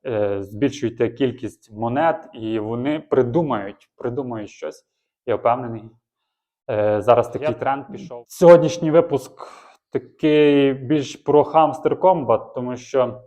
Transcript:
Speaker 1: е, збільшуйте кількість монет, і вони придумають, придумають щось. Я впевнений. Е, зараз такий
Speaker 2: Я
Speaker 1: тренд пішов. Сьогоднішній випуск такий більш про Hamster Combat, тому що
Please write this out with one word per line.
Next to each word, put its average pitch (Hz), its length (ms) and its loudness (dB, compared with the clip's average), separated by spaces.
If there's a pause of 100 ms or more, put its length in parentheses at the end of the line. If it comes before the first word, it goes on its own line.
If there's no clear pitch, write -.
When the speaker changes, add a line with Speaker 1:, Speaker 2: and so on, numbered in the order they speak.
Speaker 1:
е, 104 380 -4
збільшуйте 113 680 -4
кількість 120 600 -6
монет, 127 640 -4
і 113 260 -6
вони 120 400 -6
придумають, 120 960 -4
придумають 120 540 -10
щось. - 360 -14 (400)
Я 117 100 -2
впевнений. 117 480 -4 (880)
Е, 107 320 0
зараз 117 280 2
такий 131 180 -6
Speaker 2:
Я 151 60 -2
Speaker 1:
тренд 135 380 -6
пішов. - 360 -16
Сьогоднішній 170 640 6
випуск 160 560 -2 (440)
такий 147 840 2
більш 135 420 -4
про 147 280 2
Hamster 151 560 2
Combat, 147 540 2
тому 123 240 -8
що 120 500 -2